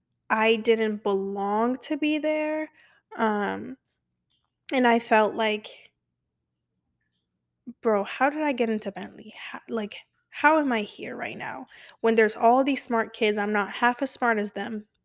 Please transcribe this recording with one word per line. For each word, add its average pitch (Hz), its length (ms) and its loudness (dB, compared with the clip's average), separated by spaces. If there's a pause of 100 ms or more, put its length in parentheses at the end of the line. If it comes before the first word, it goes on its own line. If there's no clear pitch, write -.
(300)
I 220 280 4
didn't 220 460 2
belong 202 760 0
to - 180 -4
be 302 200 0
there, 311 520 -2 (480)
um, 208 600 -2 (960)
and 254 140 2
I 233 120 4
felt 220 360 2
like 214 560 -4 (1900)
"Bro, 208 240 2
how 262 240 0
did 302 120 -4
I 294 120 0
get 233 160 0
into 214 220 -4
Bentley? 208 420 -16 (180)
Ho-, - 80 -12 (100)
like, 220 280 -8 (320)
how 302 300 4
am 285 120 0
I 220 100 0
here - 340 -12
right - 220 -8
now? - 300 -12 (320)
When 226 160 2
there's 220 200 4
all 247 280 4
these 262 200 0
smart 226 300 -2
kids, 214 240 0
I'm 208 160 -2
not 202 180 -2
half 240 300 0
as 269 100 0
smart 233 280 0
as 208 140 -4
them, 214 340 -8 (180)